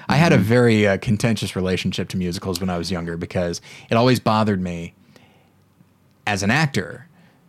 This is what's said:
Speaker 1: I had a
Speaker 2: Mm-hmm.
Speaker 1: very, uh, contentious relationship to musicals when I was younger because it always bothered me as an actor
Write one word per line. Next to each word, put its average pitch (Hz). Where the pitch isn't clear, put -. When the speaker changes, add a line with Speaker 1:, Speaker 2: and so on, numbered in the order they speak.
Speaker 1:
I 127
had 165
a 143
Speaker 2:
Mm-hmm. 95
Speaker 1:
very, 113
uh, 98
contentious 110
relationship 92
to -
musicals 92
when 95
I 87
was 85
younger 85
because 87
it 120
always 123
bothered 107
me 85
as 101
an 101
actor 135